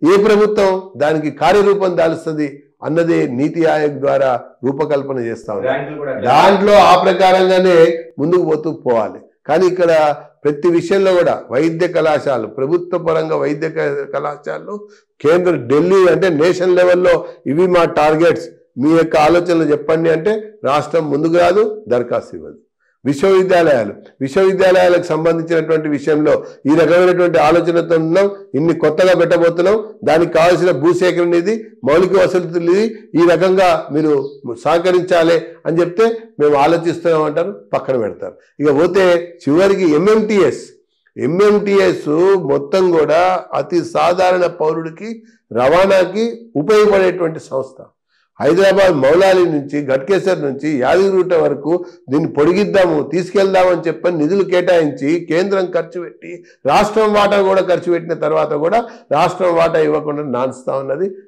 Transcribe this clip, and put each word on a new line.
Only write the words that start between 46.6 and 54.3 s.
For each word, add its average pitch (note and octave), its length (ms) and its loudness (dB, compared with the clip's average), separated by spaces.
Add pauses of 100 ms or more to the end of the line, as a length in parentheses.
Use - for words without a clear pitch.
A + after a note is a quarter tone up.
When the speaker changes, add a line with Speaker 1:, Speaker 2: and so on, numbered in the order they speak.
Speaker 1:
ఉపయోగపడేటువంటి F#3 840 2
సంస్థ. C3 300 -8 (600)
హైదరాబాద్ F#3+ 600 4
మౌలాలి F3+ 400 4 (120)
నుంచి D3 240 -6 (120)
గట్కేసర్ E3+ 560 -2
నుంచి C#3+ 240 -6 (140)
యాదగిరిగుట్ట F3+ 580 0
వరకు D3 320 -2 (380)
దీన్ని D#3 260 0
పొడిగిద్దాము, F3 580 2 (160)
తీసుకెళ్దామని F#3 760 0
చెప్పని E3+ 340 -4
నిధులు F3+ 300 0